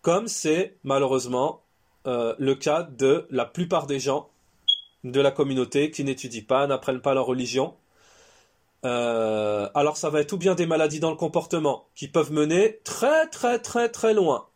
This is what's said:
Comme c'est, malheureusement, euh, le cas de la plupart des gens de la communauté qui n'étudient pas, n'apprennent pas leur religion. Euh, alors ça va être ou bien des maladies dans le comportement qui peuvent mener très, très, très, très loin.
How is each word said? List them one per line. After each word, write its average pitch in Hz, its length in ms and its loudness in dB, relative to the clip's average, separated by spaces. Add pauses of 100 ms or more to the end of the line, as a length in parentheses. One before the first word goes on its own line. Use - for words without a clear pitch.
Comme 185 260 0
c'est, 175 560 -2
malheureusement, 135 800 0 (460)
euh, 120 300 -2
le 135 180 0
cas 156 260 -2
de 139 480 0
la 123 140 -2
plupart 170 420 -4
des 139 140 -4
gens 135 280 -2 (760)
de 127 160 0
la 139 100 6
communauté 139 640 0
qui 143 100 -6
n'étudient 127 400 -6
pas, 135 240 2
n'apprennent 131 360 -4
pas 139 120 2
leur 127 120 0
religion. 127 500 -2 (1080)
Euh, 110 920 0
alors 147 200 2
ça 160 140 -4
va 151 100 0
être 147 120 -2
ou 196 40 -4
bien 180 200 2
des 170 100 0
maladies 156 320 0
dans 160 120 0
le 156 60 -6
comportement 160 800 -2
qui 143 140 -12
peuvent 151 240 0
mener 165 500 2
très, 320 460 0
très, 240 320 -2
très, 240 280 -2
très 226 240 0
loin. 165 440 2